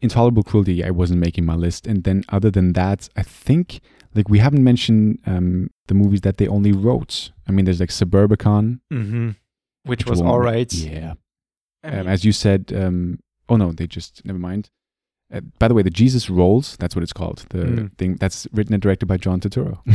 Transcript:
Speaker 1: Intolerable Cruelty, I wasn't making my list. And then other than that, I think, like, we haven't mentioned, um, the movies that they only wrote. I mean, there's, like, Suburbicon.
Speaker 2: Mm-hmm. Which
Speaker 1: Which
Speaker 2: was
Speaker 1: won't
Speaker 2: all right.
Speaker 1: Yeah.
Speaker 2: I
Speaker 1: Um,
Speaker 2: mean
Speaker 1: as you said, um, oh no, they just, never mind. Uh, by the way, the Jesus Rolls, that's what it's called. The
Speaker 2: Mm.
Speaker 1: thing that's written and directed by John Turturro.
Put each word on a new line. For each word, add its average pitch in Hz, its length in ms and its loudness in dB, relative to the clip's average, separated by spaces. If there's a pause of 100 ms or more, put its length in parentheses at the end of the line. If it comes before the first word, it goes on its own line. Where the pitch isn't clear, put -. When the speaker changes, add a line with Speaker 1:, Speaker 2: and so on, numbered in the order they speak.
Speaker 1:
Intolerable 120 400 2
Cruelty, 95 420 0
I 92 60 -4
wasn't 87 300 0
making 87 260 0
my 82 80 0
list. 85 320 -4
And 104 180 -2
then 95 260 0
other 101 200 0
than 92 240 2
that, 92 420 -2
I 95 60 -2
think, - 580 -2 (360)
like, 107 120 0
we 104 120 4
haven't 139 240 4
mentioned, 110 640 2
um, 90 420 -2 (160)
the - 80 -4
movies 101 280 2
that 95 160 0
they 101 100 0
only 104 240 2
wrote. 113 600 -2 (160)
I - 40 -4
mean, 95 140 2
there's, 92 140 0
like, 92 120 -2
Suburbicon. 104 880 2 (120)
Speaker 2:
Mm-hmm. 117 360 -4 (560)
Which 120 160 -4
Speaker 1:
Which - 100 -6
Speaker 2:
was 117 100 2
Speaker 1:
won't 87 120 2
Speaker 2:
all 120 80 2
right. 120 340 -2
Speaker 1:
Yeah. 80 400 -8 (680)
Speaker 2:
I 156 60 -18
Speaker 1:
Um, 101 100 -6
Speaker 2:
mean 90 80 -6
Speaker 1:
as 95 180 0
you 107 60 6
said, 98 440 0
um, 90 440 -4 (300)
oh 120 60 4
no, 95 160 2
they 82 140 -8
just, - 400 -16
never 95 140 -8
mind. 92 320 -8 (600)
Uh, 104 100 -10 (180)
by 113 80 4
the 117 80 4
way, 104 80 6
the 90 80 2
Jesus 120 380 2
Rolls, 92 480 2
that's - 180 -8
what 85 80 -4
it's 87 100 -10
called. - 360 -10
The 90 100 -6
Speaker 2:
Mm. 113 400 -4
Speaker 1:
thing 92 160 -2
that's - 360 -6
written 107 220 -2
and 101 80 0
directed 98 240 0
by 92 120 0
John 92 240 -2
Turturro. 131 360 -4 (180)